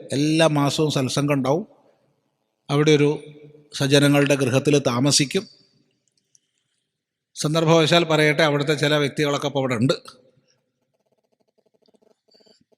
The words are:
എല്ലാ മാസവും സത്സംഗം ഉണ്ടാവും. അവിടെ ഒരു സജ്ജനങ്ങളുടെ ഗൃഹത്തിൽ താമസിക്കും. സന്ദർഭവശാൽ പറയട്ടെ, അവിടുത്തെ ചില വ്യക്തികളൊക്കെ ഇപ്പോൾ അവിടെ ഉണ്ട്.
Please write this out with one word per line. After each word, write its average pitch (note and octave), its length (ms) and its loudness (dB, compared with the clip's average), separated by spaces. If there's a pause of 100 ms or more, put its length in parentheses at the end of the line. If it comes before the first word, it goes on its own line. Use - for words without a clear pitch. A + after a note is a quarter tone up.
(160)
എല്ലാ D#3 300 2 (120)
മാസവും C#3+ 380 -2
സത്സംഗം C#3+ 420 -2
ഉണ്ടാവും. C#3 260 -2 (1080)
അവിടെ D3+ 240 2
ഒരു D3 120 2 (720)
സജ്ജനങ്ങളുടെ C#3+ 640 2
ഗൃഹത്തിൽ C3+ 340 0 (160)
താമസിക്കും. C#3 520 -2 (1900)
സന്ദർഭവശാൽ E3 760 2
പറയട്ടെ, D3+ 380 2
അവിടുത്തെ C#3+ 340 -2
ചില D3 100 0 (100)
വ്യക്തികളൊക്കെ C#3+ 480 -4
ഇപ്പോൾ C3+ 120 -4
അവിടെ B2+ 180 -4
ഉണ്ട്. C#3 140 0 (2750)